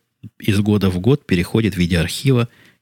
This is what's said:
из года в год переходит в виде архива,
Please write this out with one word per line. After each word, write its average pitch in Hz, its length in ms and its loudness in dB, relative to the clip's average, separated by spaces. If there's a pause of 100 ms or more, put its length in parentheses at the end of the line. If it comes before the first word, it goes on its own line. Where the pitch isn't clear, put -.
(380)
из 101 220 -2
года 101 280 2
в 90 120 -2
год 127 260 0
переходит 95 480 0
в 92 40 -4
виде 87 200 0
архива, 120 500 0 (340)